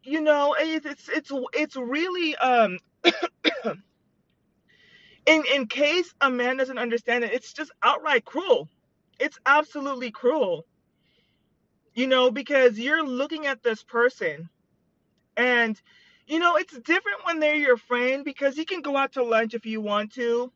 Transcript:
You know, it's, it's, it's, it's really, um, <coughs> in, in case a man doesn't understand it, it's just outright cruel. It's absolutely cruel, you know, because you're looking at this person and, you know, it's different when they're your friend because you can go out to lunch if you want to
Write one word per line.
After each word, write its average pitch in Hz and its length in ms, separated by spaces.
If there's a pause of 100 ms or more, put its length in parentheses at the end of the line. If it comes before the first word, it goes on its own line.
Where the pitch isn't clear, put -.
You 302 180
know, 294 380
it's, 311 260
it's, 285 240
it's, 302 220 (220)
it's 302 240
really, 311 600
um, 233 420 (240)
<coughs> - 640 (1600)
in, 311 160 (100)
in 269 140
case 302 540
a 277 80
man 247 280
doesn't 262 220
understand 233 440
it, 208 100
it's - 200
just 302 180 (120)
outright 285 420
cruel. 277 440 (500)
It's - 260
absolutely 277 680
cruel, 220 540 (1300)
you 254 120
know, 254 240
because 247 480
you're 302 260
looking 285 420
at 262 160
this 226 200
person 180 680 (880)
and, 240 440 (460)
you 311 120
know, 339 180
it's 311 220
different 381 460
when 339 140
they're 302 160
your 277 220
friend 254 480
because 277 320
you 320 80
can 370 160
go 285 160
out 269 160
to 262 100
lunch 226 300
if 226 120
you 220 160
want 208 320
to 240 420